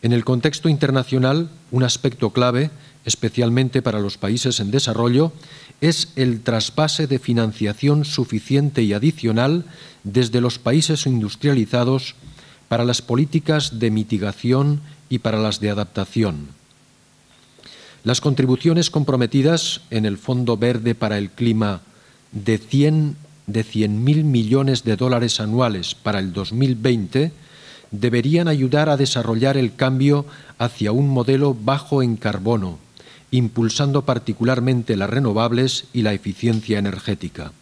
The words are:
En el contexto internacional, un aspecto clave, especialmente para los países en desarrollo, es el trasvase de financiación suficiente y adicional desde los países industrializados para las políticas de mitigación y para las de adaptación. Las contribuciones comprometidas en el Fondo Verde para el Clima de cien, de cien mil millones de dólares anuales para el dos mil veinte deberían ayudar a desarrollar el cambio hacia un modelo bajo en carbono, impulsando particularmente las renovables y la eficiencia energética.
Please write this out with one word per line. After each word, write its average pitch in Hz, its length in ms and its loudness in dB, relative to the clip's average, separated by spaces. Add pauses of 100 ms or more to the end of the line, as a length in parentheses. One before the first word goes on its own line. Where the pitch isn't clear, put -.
En 117 100 2
el 117 120 2
contexto 127 440 0
internacional, 135 800 0 (200)
un 127 140 2
aspecto 120 460 -2
clave, 123 400 0 (340)
especialmente 120 760 0
para 107 180 -2
los 101 180 -6
países 117 420 -2
en 101 100 -2
desarrollo, 120 640 2 (480)
es 156 360 0
el 123 260 0
trasvase 151 640 -2
de 131 120 0
financiación 117 880 0
suficiente 135 760 -2
y 104 100 2
adicional 127 720 0 (400)
desde 117 360 0
los 120 180 -2
países 151 480 0
industrializados 123 1080 0 (540)
para 117 160 2
las 123 180 -2
políticas 147 760 0
de 113 120 0
mitigación 110 920 0 (280)
y 123 100 -2
para 110 200 -2
las 107 220 -2
de 104 100 -2
adaptación. 98 760 -4 (1600)
Las 123 160 0
contribuciones 143 720 2
comprometidas 139 1000 0
en 110 160 0
el 101 100 -2
Fondo 123 400 -2
Verde 117 380 0
para 107 240 -2
el 101 120 -6
Clima 107 520 0 (500)
de 104 260 -2
cien, 147 580 2 (300)
de 107 180 -2
cien 107 400 -2
mil 151 200 4
millones 131 600 2
de 110 120 0
dólares 120 440 0
anuales 107 540 -2
para 104 240 -4
el 95 140 -4
dos 95 200 -6
mil 127 220 0
veinte 123 580 0 (580)
deberían 123 580 0
ayudar 147 420 2
a 143 80 2
desarrollar 127 580 0
el 123 180 0
cambio 139 520 2 (320)
hacia 107 340 -2
un 139 160 2
modelo 135 460 2
bajo 135 480 0
en 117 140 0
carbono, 98 600 -2 (520)
impulsando 127 760 0
particularmente 120 880 0
las 98 140 -2
renovables 120 840 0
y 123 80 0
la 107 100 2
eficiencia 107 640 -2
energética. 95 840 -6